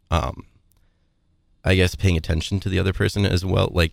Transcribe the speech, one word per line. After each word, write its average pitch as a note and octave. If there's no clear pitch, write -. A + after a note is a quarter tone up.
um, C2+
I F#2+
guess, F#2
paying F#2
attention E2
to -
the F#2
other F#2
person G2+
as F2+
well. F#2+
Like, E2